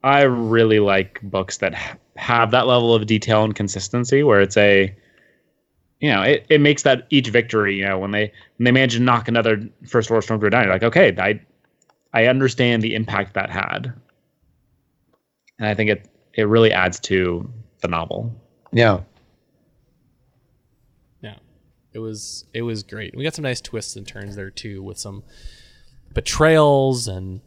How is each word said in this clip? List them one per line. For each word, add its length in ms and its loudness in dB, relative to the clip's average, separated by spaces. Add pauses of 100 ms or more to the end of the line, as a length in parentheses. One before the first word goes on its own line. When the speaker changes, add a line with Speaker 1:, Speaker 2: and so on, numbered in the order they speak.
Speaker 1:
I 200 6
really 560 4
like 420 0
books 380 -6
that 160 -2
h-, 220 -12 (180)
have 360 0
that 160 2
level 260 4
of 120 2
detail 380 2
and 120 -2
consistency 680 -2
where 180 6
it's 160 2
a, 380 4 (1040)
you 120 -2
know, 100 2
it, 280 2
it 120 6
makes 220 2
that 260 2
each 200 2
victory, 480 0
you 80 -4
know, 120 -2
when 140 -6
they, 200 -4 (260)
when 80 -2
they 60 4
manage 220 2
to 60 -4
knock 280 0
another 400 0 (200)
First 240 -2
Order 140 0
Stormtrooper 260 -2
down, 140 2
you're 80 2
like, 100 -2
"Okay, 340 2
I, 220 -2 (720)
I 140 4
understand 540 0
the 120 -4
impact 420 -6
that 140 -6
had." 440 -8 (1700)
And 80 -4
I 80 -2
think 140 0
it, 200 -2 (240)
it 100 -2
really 300 4
adds 280 0
to 480 -2 (320)
the 60 -6
novel. 480 -6 (360)
Speaker 2:
Yeah. 300 2 (2250)
Speaker 3:
Yeah. 160 -18 (560)
It 60 -14
was, 540 -12
it 100 -6
was 200 -6
great. 320 -14
We 80 -10
got 120 -6
some 80 -10
nice 180 -6
twists 340 -12
and 120 -16
turns 280 -16
there 140 -12
too, 340 -14
with 140 -14
some 260 -14 (880)
betrayals 960 2
and 400 -10